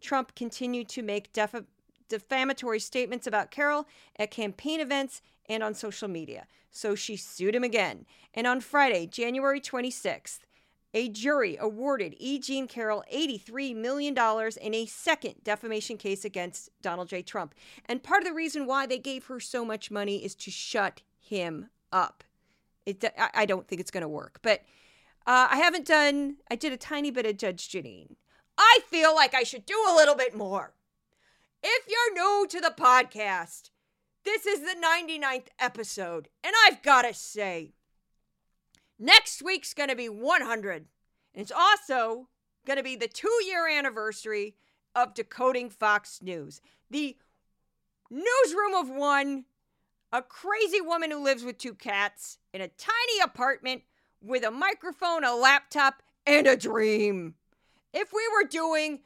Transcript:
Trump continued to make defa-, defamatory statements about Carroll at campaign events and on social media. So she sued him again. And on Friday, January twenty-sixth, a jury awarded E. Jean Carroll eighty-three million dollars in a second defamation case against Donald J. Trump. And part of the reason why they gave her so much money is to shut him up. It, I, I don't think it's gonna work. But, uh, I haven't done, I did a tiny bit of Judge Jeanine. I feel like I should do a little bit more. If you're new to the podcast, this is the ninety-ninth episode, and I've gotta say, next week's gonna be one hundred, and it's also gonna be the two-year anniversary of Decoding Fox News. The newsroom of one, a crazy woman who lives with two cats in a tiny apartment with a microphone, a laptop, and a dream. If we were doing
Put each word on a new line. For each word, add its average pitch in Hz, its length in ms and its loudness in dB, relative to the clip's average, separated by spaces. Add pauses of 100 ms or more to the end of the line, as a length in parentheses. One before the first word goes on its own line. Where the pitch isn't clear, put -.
Trump 262 320 -2
continued 247 560 -6
to 254 120 -10
make 202 300 -6
defa-, 208 320 -4 (460)
defamatory 254 720 -2
statements 247 460 -4
about 214 240 -2
Carroll 294 360 -2 (320)
at 208 120 -4
campaign 233 500 -4
events 269 420 -4 (260)
and 220 140 -4
on 214 100 -4
social 208 360 -10
media. 165 380 -10 (240)
So 208 240 -4
she - 220 -8
sued 190 380 -2
him 247 100 0
again. 190 400 -2 (300)
And 233 120 -2
on 247 140 0
Friday, 240 460 2
January 269 540 -2
twenty-sixth, - 840 -6 (480)
a 233 160 -2
jury 220 500 0
awarded 214 600 -4
E. 269 200 -4
Jean 269 280 -6
Carroll 214 420 -4
eighty-three 262 640 -4
million 269 400 -4
dollars 220 440 0
in 214 180 -6
a 226 100 -2
second 269 600 -4
defamation 214 520 -6
case 196 280 -6
against 180 440 -10 (140)
Donald 175 260 -6
J. 185 140 -8
Trump. 180 320 -8 (320)
And 254 160 -6
part 392 200 4
of 359 60 -2
the 330 60 -6
reason 302 320 -4
why 269 200 0
they 254 120 -4
gave 262 280 -8
her 254 120 -12
so 240 260 -6
much 220 260 -8
money 202 340 -4
is 196 100 -8
to - 160 -16
shut - 520 -4 (160)
him 175 520 -8 (220)
up. - 320 -2 (600)
It, 196 200 -8 (120)
I, - 180 0
I 214 120 2
don't 190 220 -2
think 180 120 -8
it's - 120 -12
gonna 170 160 -6
work. - 340 -12
But, 220 200 2 (640)
uh, 254 260 6
I 254 60 2
haven't 330 280 2
done, 285 500 4 (140)
I 240 60 -4
did 277 160 -4
a 254 40 -8
tiny 294 340 -4
bit 247 140 -2
of 214 140 -2
Judge 180 300 -6
Jeanine. 117 480 -12 (420)
I 453 300 10
feel 320 260 6
like 285 180 6
I 262 120 2
should 226 200 -10
do 392 120 -4 (120)
a 349 60 4
little 294 220 8
bit 247 200 -2
more. 196 380 -6 (880)
If 466 260 0
you're 453 260 0
new 392 340 2
to 349 120 -8
the 320 160 0
podcast, 214 920 2 (540)
this 415 220 0
is 403 140 0
the 349 180 -4
ninety-ninth 320 800 0
episode, 190 720 -6 (140)
and 330 120 -2 (120)
I've 311 160 4
gotta 247 300 6
say, 185 600 -8 (1300)
next 339 440 6
week's 359 320 -4
gonna 269 220 -2
be 240 120 -6
one 254 320 2
hundred, 202 460 -6 (480)
and 190 80 -10
it's 196 100 -12
also 262 760 0 (380)
gonna 277 160 -2
be 262 140 -6
the 220 120 -4
two-year 381 600 0
anniversary 214 880 -4 (380)
of 240 180 2
Decoding 247 560 -2
Fox 208 540 0
News. 156 400 -12 (280)
The 277 280 -6 (920)
newsroom 403 640 2
of 339 140 0
one, 277 560 0 (640)
a 247 120 -2
crazy 403 580 -2
woman 330 300 -2
who 294 120 -8
lives 269 220 0
with 247 140 -10
two 233 160 -10
cats - 640 -6 (160)
in 190 80 -8
a 180 60 -10
tiny 453 540 -2
apartment 254 600 -2 (400)
with 233 200 -2
a 220 80 0
microphone, 339 720 -2
a 247 140 2
laptop, 277 640 4 (240)
and 294 200 8
a 262 100 8
dream. 208 800 0 (580)
If 403 180 -4
we 427 220 -2
were 415 160 4
doing 311 580 -2